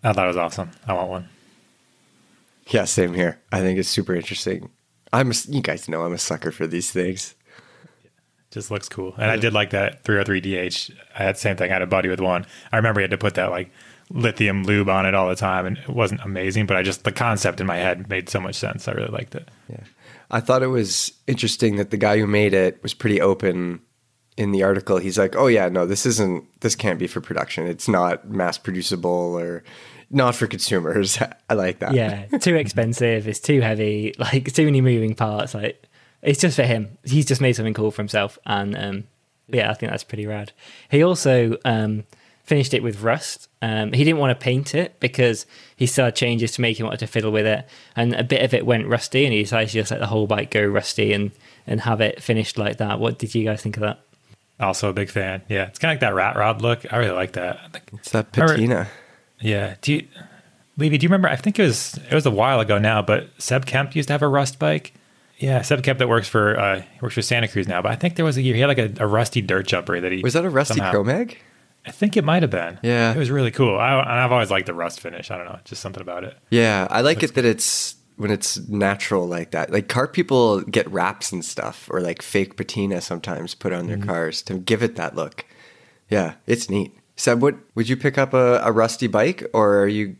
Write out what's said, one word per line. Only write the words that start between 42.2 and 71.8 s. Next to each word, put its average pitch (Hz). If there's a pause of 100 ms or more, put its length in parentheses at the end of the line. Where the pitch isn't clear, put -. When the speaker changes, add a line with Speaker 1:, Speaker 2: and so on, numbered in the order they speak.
Speaker 3:
finished 139
it 107
with 107
rust. 120 (140)
Um, 107
he 131
didn't 160
wanna 135
paint 131
it 175
because 123 (300)
he 127
still 127
had 113
changes 117
to -
make. 113
He 110
wanted 107
to 110
fiddle 110
with 107
it, 107 (300)
and 120
a 117
bit 123
of 127
it 113
went 117
rusty, 120
and 135
he 107
decided 110
to 101
just 110
let 110
the 117
whole 107
bike 104
go 104
rusty 104
and, 101 (360)
and 113
have 113
it 107
finished 110
like 110
that. 107
What 117
did 107
you 113
guys 107
think 104
of 107
that? 104 (580)
Speaker 1:
Also 98
a -
big 98
fan. 95
Yeah, 98
it's -
kinda 160
like 135
that 113
Rat 95
Rod 107
look. 117
I 117
really 110
like 92
that. 90
I -
think - (100)
Speaker 2:
It's -
that 107 (100)
Speaker 1:
remember 156
Speaker 2:
patina. 107 (520)
Speaker 1:
Yeah. 101
Do 147
you, 165 (720)
Levy, 147
do 127
you 175
remember? 185
I -
think 202
it 220
was, - (120)
it -
was 151
a 131
while 113
ago 104
now, 107
but 104
Seb 127
Kemp 139
used 143
to 143
have 143
a 147
rust 139
bike. 156 (460)
Yeah, 135
Seb 131
Kemp 135
that 123
works 113
for, 104
uh, 95
he -
works 120
for 117
Santa 117
Cruz 95
now, 90
but 104
I 113
think 170
there 165
was 143
a 131
year 127
he 113
had, 139
like, 139
a, 110 (100)
a 107
rusty 113
dirt 95
jumper 90
that 90
he 92
Speaker 2:
Was 123
that 170
a 185
rusty 139
Speaker 1:
somehow 98
Speaker 2:
Cro-Mag? 123 (480)